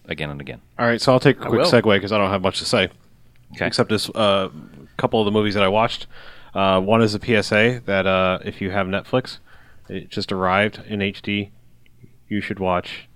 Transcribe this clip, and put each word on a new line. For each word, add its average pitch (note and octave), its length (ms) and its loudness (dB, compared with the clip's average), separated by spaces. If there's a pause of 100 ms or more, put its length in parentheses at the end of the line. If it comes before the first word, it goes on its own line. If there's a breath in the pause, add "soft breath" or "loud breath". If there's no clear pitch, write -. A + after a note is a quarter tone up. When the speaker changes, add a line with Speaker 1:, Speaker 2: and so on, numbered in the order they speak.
Speaker 1:
again D2+ 240 -8
and C#2+ 100 -12
again. A#2 200 -14 (180)
Speaker 2:
All A#2 80 0
right, A#2 140 0
so C3+ 120 4
I'll B2+ 80 6
take C#3 200 4
a - 40 -12
Speaker 3:
I - 40 -6
Speaker 2:
quick A#2+ 140 2
Speaker 3:
will. F3 80 2
Speaker 2:
segue G#2 300 4
'cause G2 120 -4
I G#2+ 60 2
don't G2 120 2
have G2 120 -2
much F#2 160 -2
to - 60 -8
say. F#2+ 240 2 (680)
Speaker 1:
Okay. F2 120 -4
Speaker 2:
Except G#2+ 220 0
this, G#2+ 220 -2
uh, G2 400 0 (460)
couple A#2+ 240 0
of G#2 40 2
the G2+ 60 0
movies G#2+ 240 2
that G2+ 80 2
I F#2+ 60 4
watched. A2 380 0 (480 soft breath)
Uh, F#2+ 260 2
one A2 220 4
is G#2+ 120 2
a G#2 40 -4
P A#2+ 180 -2
S G#2 160 0
A A#2 340 2
that, F#2+ 200 0
uh, F#2 380 2
if G2+ 160 -10
you G2 100 -4
have F#2+ 160 -2
Netflix, G#2+ 520 -4 (500 soft breath)
it F#2+ 220 -12
just G#2 220 -6
arrived F#2+ 540 0
in G#2+ 140 -6
H G2 220 -4
D. G#2 280 -4 (800)
You G#2 120 -4
should - 180 -8
watch F#2 580 -2